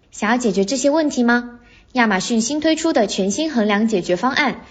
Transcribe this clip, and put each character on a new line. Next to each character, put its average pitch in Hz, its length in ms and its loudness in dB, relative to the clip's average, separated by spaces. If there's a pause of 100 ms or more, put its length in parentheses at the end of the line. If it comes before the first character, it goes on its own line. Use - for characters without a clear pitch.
(120)
想 - 180 -4
要 247 80 2
解 240 140 0
决 196 120 2
这 262 140 -4
些 277 140 2
问 302 180 2
题 247 140 0
吗？ 240 360 0 (340)
亚 247 120 2
马 196 140 2
逊 226 200 -2
新 285 220 -2
推 320 140 2
出 320 180 0
的 226 140 2
全 202 240 -2
新 302 200 -4
衡 233 140 0
量 214 220 2
解 208 140 0
决 175 140 -2
方 247 160 0
案， 285 260 0 (140)